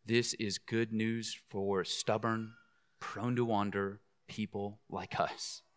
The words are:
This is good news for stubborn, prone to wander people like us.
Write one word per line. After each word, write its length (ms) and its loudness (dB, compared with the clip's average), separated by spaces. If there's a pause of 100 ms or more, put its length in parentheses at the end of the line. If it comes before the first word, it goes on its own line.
This 360 4
is 180 -2
good 340 0
news 460 0 (140)
for 320 2
stubborn, 680 0 (460)
prone 360 -2
to 100 4
wander 540 0 (280)
people 520 -4 (100)
like 300 -4
us. 420 -2 (160)